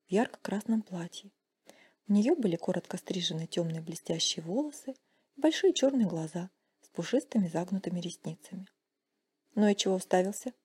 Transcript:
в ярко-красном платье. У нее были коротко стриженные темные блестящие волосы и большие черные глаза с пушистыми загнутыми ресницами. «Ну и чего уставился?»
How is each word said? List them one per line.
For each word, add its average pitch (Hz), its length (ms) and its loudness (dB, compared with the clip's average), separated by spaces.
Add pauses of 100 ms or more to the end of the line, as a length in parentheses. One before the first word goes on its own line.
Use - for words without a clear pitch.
в - 40 -8
ярко-красном 214 720 0
платье. 175 500 -12 (760)
У 202 60 2
нее 226 220 6
были 208 200 2
коротко 180 420 -4
стриженные 165 500 -4
темные 165 340 -2
блестящие 165 600 -2
волосы 262 520 -4 (400)
и 277 60 -18
большие 320 320 4
черные 262 340 4
глаза 165 420 -4 (320)
с - 80 -20
пушистыми 214 580 0
загнутыми 180 520 -4
ресницами. 170 680 -10 (880)
«Ну 208 120 6
и 202 80 6
чего 196 200 0
уставился?» 185 580 0 (120)